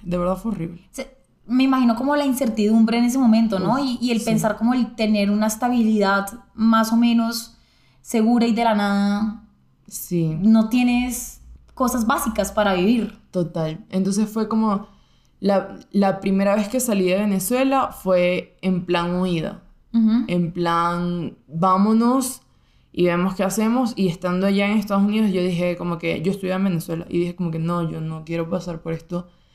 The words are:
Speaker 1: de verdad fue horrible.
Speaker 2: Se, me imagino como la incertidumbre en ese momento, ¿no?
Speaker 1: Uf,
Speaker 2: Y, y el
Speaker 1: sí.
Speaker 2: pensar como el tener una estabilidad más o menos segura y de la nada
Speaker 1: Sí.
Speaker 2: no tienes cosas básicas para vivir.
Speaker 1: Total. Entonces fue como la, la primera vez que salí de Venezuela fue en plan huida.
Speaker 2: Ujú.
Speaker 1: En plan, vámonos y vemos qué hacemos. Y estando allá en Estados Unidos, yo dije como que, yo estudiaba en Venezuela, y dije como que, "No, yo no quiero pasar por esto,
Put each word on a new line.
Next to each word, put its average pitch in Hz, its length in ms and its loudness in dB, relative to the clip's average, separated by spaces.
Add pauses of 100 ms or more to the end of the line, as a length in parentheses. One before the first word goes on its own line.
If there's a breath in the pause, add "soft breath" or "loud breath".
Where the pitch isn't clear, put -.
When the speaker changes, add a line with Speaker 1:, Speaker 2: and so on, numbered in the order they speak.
Speaker 1:
de 180 140 -4
verdad 180 200 -2
fue 220 140 -6
horrible. 170 400 -10
Speaker 2:
Se, - 240 -14 (320)
me 254 160 2
imagino 262 320 2
como 269 200 -2
la 285 100 0
incertidumbre 226 720 2
en 240 80 4
ese 240 120 0
momento, 226 420 4
¿no? 185 160 0
Speaker 1:
Uf, 277 100 -2
Speaker 2:
Y, 247 160 -4
y 240 100 0
el 226 80 0
Speaker 1:
sí. - 60 -6
Speaker 2:
pensar 220 320 0
como 233 160 0
el 254 220 -2
tener 208 360 0
una 214 160 0
estabilidad 214 800 2 (260)
más 226 400 2
o 226 40 4
menos 233 600 0 (440 soft breath)
segura 233 440 2
y 233 80 2
de 233 120 0
la 226 100 4
nada 202 680 0 (440)
Speaker 1:
Sí. 165 540 -4
Speaker 2:
no 220 280 4
tienes 247 720 -2 (320)
cosas 247 320 -2
básicas 220 460 -2
para 190 240 2
vivir. 202 420 2 (140)
Speaker 1:
Total. 165 580 -4
Entonces 196 400 0
fue 220 180 -4
como 214 400 0 (520 loud breath)
la, 190 400 0 (120)
la 196 280 2
primera 196 360 2
vez 214 120 0
que 254 120 -2
salí 202 300 0
de 185 60 2
Venezuela 233 760 0
fue 180 720 0
en 185 240 -2
plan 175 300 -2
huida. 180 480 -4 (280)
Speaker 2:
Ujú. 226 360 2
Speaker 1:
En 175 240 0
plan, 175 840 -2 (120)
vámonos 214 920 2 (520)
y 175 140 2
vemos 175 280 0
qué 202 80 -2
hacemos. 220 540 0
Y 190 100 0
estando 180 400 -2
allá 202 200 2
en 214 100 0
Estados 196 260 0
Unidos, 208 300 2
yo 180 80 0
dije 175 340 0
como 175 220 -4
que, 165 240 -4
yo 185 100 0
estudiaba 185 280 -4
en 196 60 0
Venezuela, 170 440 -4
y 170 100 -2
dije 175 160 -4
como 170 160 -4
que, 160 80 -6
"No, 170 300 -2
yo 160 100 -8
no 160 240 -8
quiero 165 260 -6
pasar 175 320 -6
por 165 120 -8
esto, 175 340 -8 (280 soft breath)